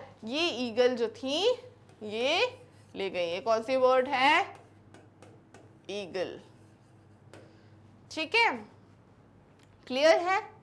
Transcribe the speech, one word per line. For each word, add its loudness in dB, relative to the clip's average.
ये -2
ईगल 2
जो -2
थी -4
ये -2
ले -6
गई। -2
ये -4
कौन 0
सी -2
वर्ड 4
है? 2
ईगल। -6
ठीक -8
है, 4
क्लियर 4
है? 0